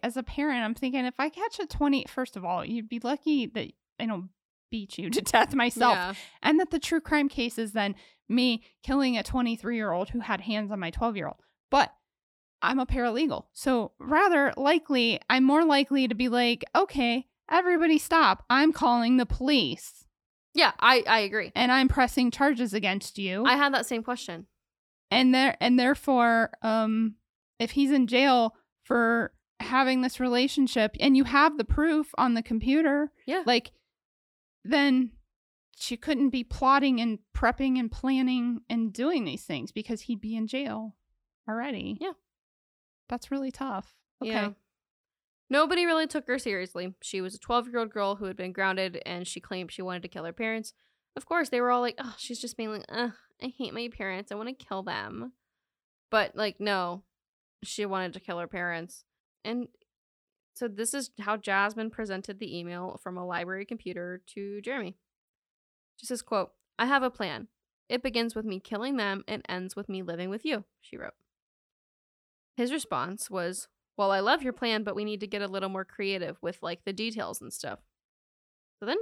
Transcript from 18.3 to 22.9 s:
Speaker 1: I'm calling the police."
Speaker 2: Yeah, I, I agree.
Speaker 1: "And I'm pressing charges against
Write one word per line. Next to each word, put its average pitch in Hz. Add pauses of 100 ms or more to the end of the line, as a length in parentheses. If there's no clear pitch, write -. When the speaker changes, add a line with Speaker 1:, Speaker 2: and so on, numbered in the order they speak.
Speaker 1:
I'm 294
calling 240
the 247
police." 254 (500)
Speaker 2:
Yeah, 285
I, 247
I 226
agree. 202
Speaker 1:
"And 247
I'm 269
pressing 254
charges 247
against 202